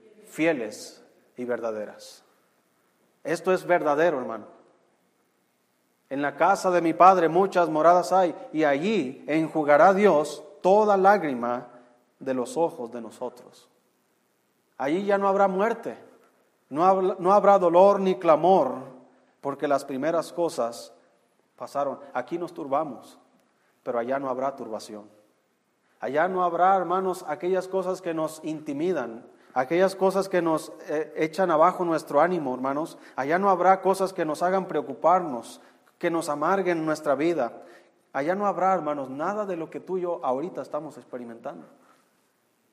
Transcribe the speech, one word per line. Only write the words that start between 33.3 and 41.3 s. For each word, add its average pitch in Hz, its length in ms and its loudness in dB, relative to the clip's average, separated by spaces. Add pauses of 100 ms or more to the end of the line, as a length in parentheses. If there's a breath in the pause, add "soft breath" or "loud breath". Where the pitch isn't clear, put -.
no 202 100 2
habrá 185 320 4
cosas 185 300 0
que 170 140 -4
nos 151 180 -4
hagan 185 240 0
preocuparnos, 151 920 -2 (380 soft breath)
que 170 100 -2
nos 165 180 -4
amarguen 165 580 -2
nuestra 151 300 -2
vida. 147 480 -2 (480 loud breath)
Allá 147 240 -4
no 202 120 -2
habrá, 185 260 0
hermanos, 147 360 -4
nada 185 360 -6
de 185 100 -6
lo 160 140 -8
que 147 100 -14
tú 180 180 -6
y 180 40 -6
yo 175 220 -6
ahorita 139 380 -4
estamos 156 360 -10
experimentando. 117 680 -14 (1080 soft breath)